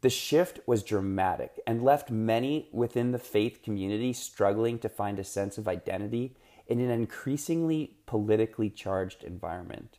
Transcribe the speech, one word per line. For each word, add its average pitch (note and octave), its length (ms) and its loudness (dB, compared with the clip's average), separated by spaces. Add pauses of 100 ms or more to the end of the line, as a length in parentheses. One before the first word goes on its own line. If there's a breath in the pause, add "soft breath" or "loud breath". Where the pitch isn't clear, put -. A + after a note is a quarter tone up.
The C3 100 4
shift - 560 2
was A2+ 160 2
dramatic F#2+ 800 0
and A#2 180 0
left C#3+ 280 4
many A#2 600 0
within A#2+ 400 0
the B2 80 0
faith - 440 0
community G#2+ 500 -2
struggling A2+ 680 0
to A2 100 -4
find G2+ 280 -4
a G2 60 -6
sense G2 340 -4
of G#2 100 -4
identity G#2 680 -4 (320 soft breath)
in A#2+ 120 2
an B2 120 2
increasingly D#3 1040 0 (100)
politically G#2+ 640 2
charged F#2+ 540 -4
environment. F2 760 -10